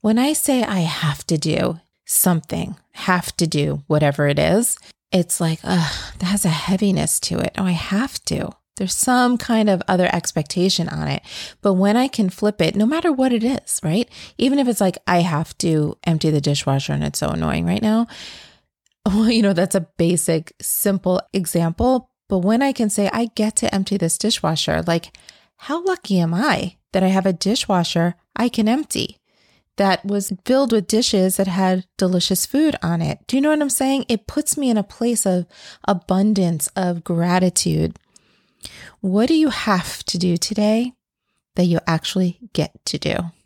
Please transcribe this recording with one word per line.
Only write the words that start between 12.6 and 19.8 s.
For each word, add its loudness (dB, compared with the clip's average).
no 2
matter 0
what 2
it 0
is, -4
right? -2
Even 2
if 2
it's 0
like, 0
"I 4
have -2
to 0
empty 0
the 2
dishwasher -2
and -2
it's -4
so -2
annoying -2
right 0
now." 2
<laughs> -20
Well, 2
you 4
know, 4
that's 0
a -2